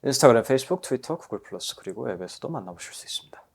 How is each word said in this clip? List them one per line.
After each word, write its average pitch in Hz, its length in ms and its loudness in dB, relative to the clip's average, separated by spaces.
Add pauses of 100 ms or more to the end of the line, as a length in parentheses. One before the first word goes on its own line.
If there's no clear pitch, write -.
인스타그램, 127 320 8
페이스북, 131 400 0
트위터, 147 360 -4
구글 - 260 -10
플러스, - 320 -10
그리고 107 340 -8
앱에서도 92 400 -10
만나보실 92 440 -12
수 - 120 -16
있습니다. - 380 -12 (120)